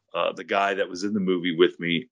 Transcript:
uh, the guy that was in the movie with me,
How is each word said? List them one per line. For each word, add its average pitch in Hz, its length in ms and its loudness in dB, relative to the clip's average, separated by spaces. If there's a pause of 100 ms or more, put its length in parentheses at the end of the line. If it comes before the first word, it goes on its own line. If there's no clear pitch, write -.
(140)
uh, 85 180 0
the 90 140 -10
guy 98 300 0
that 95 140 -2
was 90 140 -8
in 104 100 -2
the 107 60 -2
movie 90 360 0
with 87 240 4
me, 85 320 -2